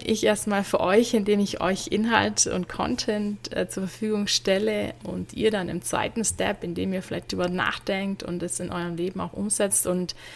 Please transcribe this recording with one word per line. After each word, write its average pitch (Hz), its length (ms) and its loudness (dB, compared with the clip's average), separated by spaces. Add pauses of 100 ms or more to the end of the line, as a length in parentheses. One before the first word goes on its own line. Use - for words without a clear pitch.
ich 214 220 2
erstmal 208 400 2
für - 160 2
euch, 220 320 6
indem 208 260 4
ich 202 220 0
euch 190 260 0
Inhalt 214 600 4
und 180 200 -2
Content, 208 880 -2
äh, 185 140 0
zur 190 180 -4
Verfügung 208 400 -2
stelle 208 680 0 (120)
und - 260 -6
ihr - 180 2
dann 190 200 0
im 175 120 -4
zweiten - 440 -2
Step, 196 400 -2
indem 185 260 -2
ihr 185 100 -2
vielleicht - 300 -6
drüber 180 160 0
nachdenkt 190 760 -2
und 175 200 -4
es 175 160 -4
in 180 100 -6
eurem 175 280 -4
Leben 185 240 -4
auch 175 100 -6
umsetzt 196 560 0
und 180 260 0 (220)